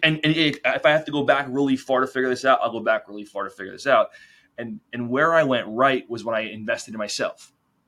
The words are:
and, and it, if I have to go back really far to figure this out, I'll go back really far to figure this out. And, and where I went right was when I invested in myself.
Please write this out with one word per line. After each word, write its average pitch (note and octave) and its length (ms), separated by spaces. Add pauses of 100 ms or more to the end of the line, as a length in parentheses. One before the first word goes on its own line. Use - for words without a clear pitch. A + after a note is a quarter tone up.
and, D#3 220
and D#3 120
it, D#3 280
if C3 200
I D#3 60
have D#3 140
to D3 80
go C#3+ 100
back C#3 260
really C3+ 280
far B2+ 240
to C3 80
figure C3 200
this B2 160
out, C3+ 160
I'll A2+ 120
go A2+ 80
back A2 280
really G#2 160
far G2+ 200
to G2 60
figure G2 220
this G2 140
out. A#2+ 220 (500)
And, A2+ 220 (120)
and A#2+ 160
where D3+ 240
I D#3+ 120
went A#2+ 240
right C3 420
was A2+ 140
when A2+ 100
I A2 60 (100)
invested G#2+ 440
in A2 40
myself. - 540 (360)